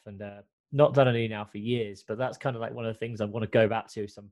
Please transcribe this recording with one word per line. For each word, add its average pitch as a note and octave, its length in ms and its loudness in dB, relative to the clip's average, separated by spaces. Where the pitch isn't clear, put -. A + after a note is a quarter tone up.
and, G2+ 160 -14
uh, G2+ 200 -14
not C#3 240 6
done C3 140 8
any A#2 180 2
now G#2+ 180 -6
for - 140 -14
years, G#2+ 480 -4
but A2 120 -6
that's B2 180 -4
kinda, B2+ 220 -6
like, A2+ 160 -8
one A#2+ 100 -8
of A2+ 100 -4
the - 40 -18
things A#2 220 -8
I G#2+ 40 0
wanna G#2+ 220 -4
go A2+ 200 6
back A2 220 -4
to G#2+ 180 -10
some G2+ 260 -20